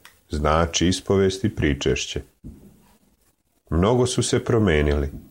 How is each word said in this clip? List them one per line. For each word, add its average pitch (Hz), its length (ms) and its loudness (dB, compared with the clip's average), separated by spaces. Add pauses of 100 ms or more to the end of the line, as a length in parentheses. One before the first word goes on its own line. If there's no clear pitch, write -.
(280)
znači 78 600 0
ispovest 95 560 0
i 107 120 -4
pričešće? 69 640 -2 (1500)
Mnogo 113 360 2
su 120 160 -2
se 117 220 -2
promenili. 76 640 2 (200)